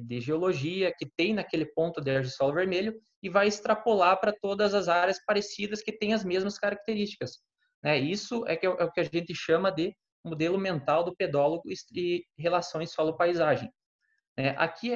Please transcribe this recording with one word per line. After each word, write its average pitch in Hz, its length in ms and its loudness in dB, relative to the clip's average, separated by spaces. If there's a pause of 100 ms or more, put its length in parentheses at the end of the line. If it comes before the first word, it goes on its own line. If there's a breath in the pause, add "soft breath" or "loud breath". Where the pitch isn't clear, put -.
de 120 160 -6
geologia 165 760 -2
que 160 80 -8
tem 175 280 -2
naquele 170 320 -2
ponto 165 340 -2
de 135 240 0
solo 135 300 0
vermelho 190 440 0 (240)
e 190 80 -8
vai 196 200 4
extrapolar 208 680 4
pra 208 140 2
todas 202 420 0
as 190 140 2
áreas 175 380 4
parecidas 208 560 -2
que 214 100 -6
têm 214 220 -2
as 208 100 0
mesmas 190 340 -2
características, 208 840 -4 (440)
né? 147 160 2
Isso 208 480 -2
é 170 80 0
que 175 100 -2
é 185 40 4
o, 180 100 0
é 175 60 2
o 165 60 -4
que 175 100 0
a - 20 2
gente 170 320 -4
chama 175 340 2
de 170 240 -2 (320)
modelo 165 320 0
mental 170 460 0
do 175 100 -4
pedólogo 151 560 0
e, 185 60 -6 (180)
e 175 300 -2 (140)
relações 165 560 -2
solo-paisagem, 160 760 2 (680)
né? 135 200 0
Aqui, 233 380 -2